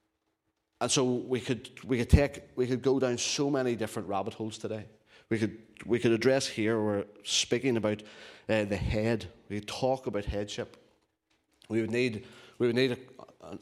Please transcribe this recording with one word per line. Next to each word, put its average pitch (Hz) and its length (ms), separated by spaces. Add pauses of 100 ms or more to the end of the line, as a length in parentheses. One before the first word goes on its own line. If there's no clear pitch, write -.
(800)
And 120 100
so 135 140
we 123 340
could, 110 300 (160)
we 120 120
could 120 120
take, - 340 (140)
we 123 100
could 120 140
go 135 180
down 123 180
so 143 320
many 127 280
different 104 320
rabbit 98 240
holes 110 240
today. 107 280 (440)
We 113 100
could, 104 180 (280)
we 113 140
could 117 120
address 131 340
here, 110 380
we're 101 220 (180)
speaking 123 540
about, 107 260 (460)
uh, 107 160
the 101 100
head. 110 500 (220)
We 104 140
could 104 80
talk - 360
about 101 200
headship. 104 500 (920)
We 107 100
would 107 120
need, 117 360 (320)
we 120 80
would 117 80
need 127 160
a, - 720